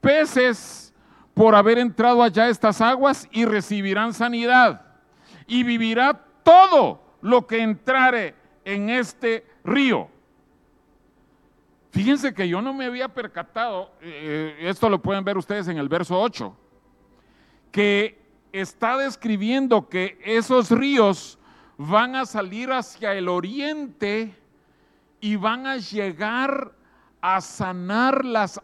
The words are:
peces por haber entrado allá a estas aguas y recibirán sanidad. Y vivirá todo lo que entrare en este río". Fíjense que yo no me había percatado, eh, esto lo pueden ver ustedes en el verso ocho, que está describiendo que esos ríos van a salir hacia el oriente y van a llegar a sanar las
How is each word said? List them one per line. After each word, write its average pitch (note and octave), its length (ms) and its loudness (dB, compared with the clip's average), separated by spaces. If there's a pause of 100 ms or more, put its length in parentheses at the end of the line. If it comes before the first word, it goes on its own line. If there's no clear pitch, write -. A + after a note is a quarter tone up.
peces C4 920 0 (400)
por A3 220 6
haber G#3+ 240 6
entrado A#3+ 440 4
allá A3 220 4
a A#3+ 40 4
estas A3 320 0
aguas C4 500 0
y A3+ 140 0
recibirán G#3 680 -2
sanidad. A#3 720 2 (600)
Y B3 160 -2
vivirá A#3 500 0 (300)
todo E4 580 8 (200)
lo A#3 260 2
que A3+ 160 -4
entrare A#3+ 720 0 (300)
en G3+ 260 -6
este A#3 560 -4 (180)
río". B3 440 0 (1800)
Fíjense B3 420 -2
que F#3 160 -4
yo F3+ 140 -2
no C4 100 -6
me C4+ 140 -8
había B3 220 -6
percatado, A3+ 920 -8
eh, D#3 600 -8
esto F#3+ 280 -2
lo F#3+ 140 0
pueden G3 220 -4
ver G3+ 120 -4
ustedes F#3+ 320 -6
en E3+ 80 -6
el C#3 140 -4
verso F3 280 -2
ocho, B2 380 -4 (1120)
que G#3 480 -2 (320)
está A3+ 460 -4
describiendo A#3+ 960 -2
que F#3 340 -6
esos A3+ 460 0
ríos A#3 680 2 (380)
van G#3+ 400 -2
a C4 80 -4
salir A3 480 -8
hacia A3 400 -6
el F#3 160 -4
oriente A3 1040 -6 (880)
y G#3+ 160 -4
van A3+ 300 -4
a C4+ 100 -6
llegar G#3+ 960 -6 (480)
a F#3 220 0
sanar G#3+ 840 -4
las A3 400 -4